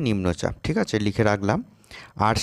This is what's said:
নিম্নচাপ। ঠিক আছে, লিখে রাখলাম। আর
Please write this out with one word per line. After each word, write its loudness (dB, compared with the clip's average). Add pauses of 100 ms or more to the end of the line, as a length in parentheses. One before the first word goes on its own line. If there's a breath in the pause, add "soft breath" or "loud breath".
নিম্নচাপ। 0 (100)
ঠিক -2
আছে, -2
লিখে 0
রাখলাম। 2 (680 loud breath)
আর 4